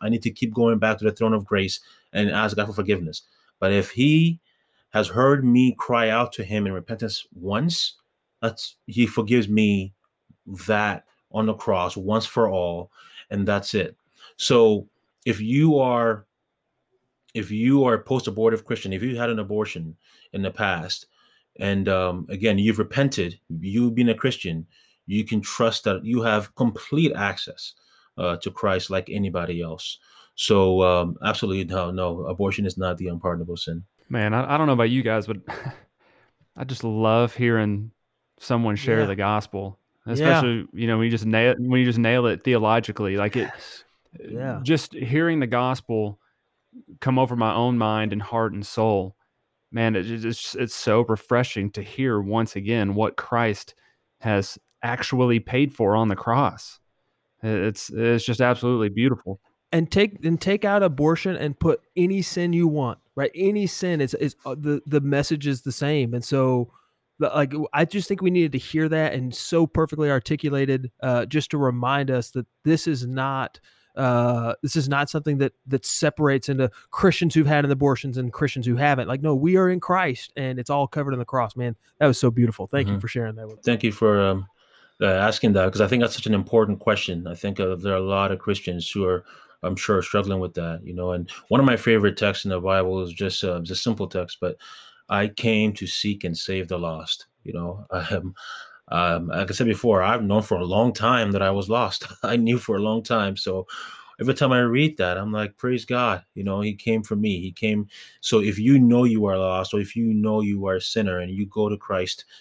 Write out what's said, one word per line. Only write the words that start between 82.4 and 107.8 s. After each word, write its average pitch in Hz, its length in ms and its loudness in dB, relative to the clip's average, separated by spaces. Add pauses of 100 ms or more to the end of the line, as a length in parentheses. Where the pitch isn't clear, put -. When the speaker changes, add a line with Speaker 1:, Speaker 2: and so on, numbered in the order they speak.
Speaker 3:
Thank 139 220 -2
you 101 60 0
Speaker 1:
Mm-hmm. 101 60 -2
Speaker 3:
for 117 80 -6
sharing 110 280 -6
that 110 100 -14
with 107 160 -18
Speaker 1:
Thank 117 200 0
Speaker 3:
me. 117 60 2
Speaker 1:
you 104 40 0
for, 104 280 4
um, 98 260 2 (540)
uh, 104 60 2
asking 104 480 4
that, 95 180 4
'cause 107 80 2
I 104 60 4
think 120 160 2
that's 117 120 0
such - 120 -6
an 110 80 2
important 101 460 2
question. 90 460 -2
I 85 80 -10
think, 98 260 -6
uh, 92 160 0
there 98 160 -2
are 95 40 2
a 95 40 0
lot 98 320 0
of 92 60 -4
Christians 90 520 -4
who 98 140 -2
are, 90 200 0 (380)
I'm 92 140 -4
sure, 98 260 2
struggling 98 380 -2
with 90 140 -6
that, 85 300 -6
you 87 100 -10
know. 90 180 -4
And 90 180 -6 (180)
one 123 120 4
of 135 60 6
my 123 100 4
favorite 107 400 4
texts 101 300 0
in 98 40 -2
the 92 100 -2
Bible 92 420 0
is 87 100 -8
just, 95 320 -4
uh, 87 160 -2
it's 85 100 -8
a 92 60 -6
simple 104 320 -2
text, 90 320 -6
but, 90 160 -4 (520)
"I 101 200 2
came 107 460 0
to 98 120 -10
seek 101 380 -4
and 87 120 -4
save 95 320 -6
the 90 100 -4
lost," 82 480 -8 (180)
you - 80 -12
know. 87 380 -8
<laughs> 90 40 -6 (180)
Um, 92 220 -4 (540)
um, 85 400 0
like 92 220 -2
I 101 40 -4
said 123 140 0
before, 104 340 4
I've 113 200 2
known 104 200 2
for 98 160 0
a 87 60 -4
long 104 280 2
time 110 400 2
that 98 100 0
I 98 80 2
was 98 200 -2
lost. 117 440 -2
<laughs> - 80 -20
I 117 140 0
knew 120 220 2
for 107 180 -2
a 98 40 0
long 110 220 -2
time. 101 340 -2
So 95 300 -4 (540)
every 127 140 2
time 135 180 2
I 123 80 4
read 135 380 2
that, 90 180 0
I'm 104 160 -6
like, 104 240 -4
"Praise 123 300 -4
God, 120 380 -2 (100)
you 98 100 -10
know, 98 160 -2
he 104 140 -2
came 113 280 -2
for 107 140 -4
me. 101 240 0
He 92 120 -8
came." 104 340 -2 (340)